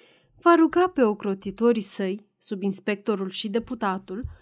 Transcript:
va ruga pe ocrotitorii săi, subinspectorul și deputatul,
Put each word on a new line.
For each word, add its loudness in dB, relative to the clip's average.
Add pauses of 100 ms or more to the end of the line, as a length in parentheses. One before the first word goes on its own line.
(420)
va 6
ruga 4
pe 2
ocrotitorii 0
săi, -4 (120)
subinspectorul -4
și -8
deputatul, -4 (180)